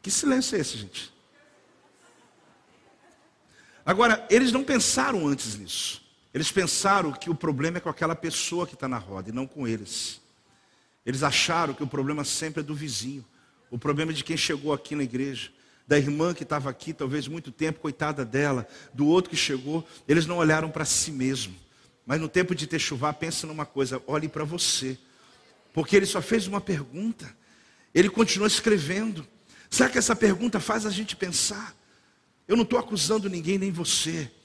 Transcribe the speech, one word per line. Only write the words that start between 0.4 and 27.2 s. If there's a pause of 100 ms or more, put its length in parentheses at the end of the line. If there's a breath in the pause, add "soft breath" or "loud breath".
é
esse,
gente? (2750 soft breath)
Agora,
eles
não
pensaram
antes
nisso. (300)
Eles
pensaram
que
o
problema
é
com
aquela
pessoa
que
tá
na
roda
e
não
com
eles. (840 soft breath)
Eles
acharam
que
o
problema
sempre
é
do
vizinho. (460 soft breath)
O
problema
é
de
quem
chegou
aqui
na
igreja, (380 soft breath)
da
irmã
que
tava
aqui,
talvez
muito
tempo,
coitada
dela, (240 loud breath)
do
outro
que
chegou. (180 loud breath)
Eles
não
olharam
pra
si
mesmo. (420 soft breath)
Mas
no
tempo
de
Techuvá,
pensa
numa
coisa,
olhe
pra
você. (720 soft breath)
Porque
ele
só
fez
uma
pergunta. (600 soft breath)